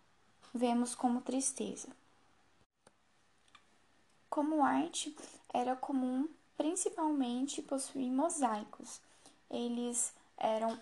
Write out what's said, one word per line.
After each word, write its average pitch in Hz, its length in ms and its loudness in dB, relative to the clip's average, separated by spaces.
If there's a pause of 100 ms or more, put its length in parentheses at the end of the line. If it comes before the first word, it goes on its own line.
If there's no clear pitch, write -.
(540)
vemos 240 420 2
como 247 260 2
tristeza. 247 680 -2 (2500)
Como 302 360 2
arte, 285 520 0 (380)
era 247 220 2
comum 262 520 0 (300)
principalmente 294 1040 0
possuir 269 500 -4
mosaicos. 262 880 0 (520)
Eles 240 600 -2 (220)
eram 220 460 0